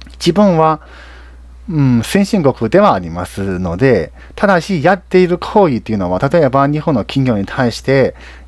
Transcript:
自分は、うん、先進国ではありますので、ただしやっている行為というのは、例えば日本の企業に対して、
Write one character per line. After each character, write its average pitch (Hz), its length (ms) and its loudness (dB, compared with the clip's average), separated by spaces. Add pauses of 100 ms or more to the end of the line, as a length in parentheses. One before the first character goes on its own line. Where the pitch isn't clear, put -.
(200)
自 170 140 0
分 190 240 2
は、 156 240 0 (880)
う 160 140 -2
ん、 123 220 2
先 196 220 0
進 190 180 -2
国 120 260 0
で 170 100 4
は 202 140 4
あ 98 60 -2
り 87 100 -8
ま 87 160 -8
す 98 320 -6
の 90 180 -4
で、 101 360 2 (240)
た - 100 -2
だ 190 160 2
し 170 220 -4
や 170 100 4
っ 190 80 -2
て 185 220 2
い 180 40 2
る 175 120 -2
行 202 280 0
為 120 140 -2
と - 100 -8
い 110 40 0
う - 20 -2
の 90 140 -2
は、 90 80 -2
例 147 240 2
え 135 60 2
ば 139 180 2
日 147 120 -2
本 151 140 -2
の 117 120 -2
企 135 220 -2
業 113 120 0
に 95 60 -4
対 123 260 -4
し - 100 -12
て、 135 320 0 (340)